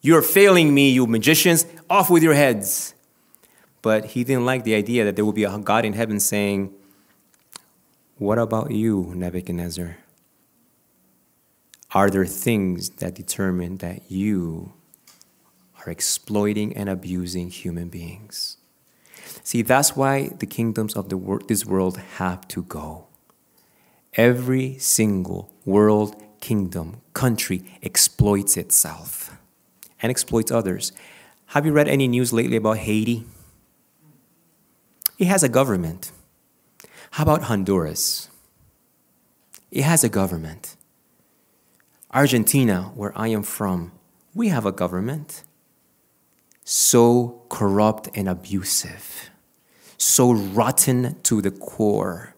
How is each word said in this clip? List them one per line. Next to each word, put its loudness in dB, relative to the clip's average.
"You're 6
failing 6
me, 8
you 4
magicians, 4
off 4
with 8
your 6
heads." 0
But 0
he -4
didn't 0
like -2
the 2
idea 0
that 0
there 0
would 0
be 0
a -6
God 0
in -4
heaven -4
saying, -2
"What 0
about -2
you, -2
Nebuchadnezzar? -8
Are 4
there 0
things -2
that -6
determine -4
that -12
you -4
are -14
exploiting -4
and -4
abusing -6
human -10
beings?" -14
See, -2
that's 4
why 0
the -6
kingdoms -4
of -8
the -4
wor-, -4
this -2
world 0
have -6
to -10
go. -14
Every 2
single -2
world 4
kingdom, -6
country -2
exploits 2
itself -4
and 0
exploits -2
others. -2
Have -2
you 2
read 4
any 2
news 0
lately 0
about 0
Haiti? -2
It 2
has 2
a 2
government. 0
How -2
about 4
Honduras? -2
It -2
has 4
a 2
government. -4
Argentina, 2
where -8
I -4
am -2
from, -4
we -2
have 0
a 0
government. -6
So 2
corrupt 0
and -4
abusive, -8
so 4
rotten 0
to 2
the -2
core. -4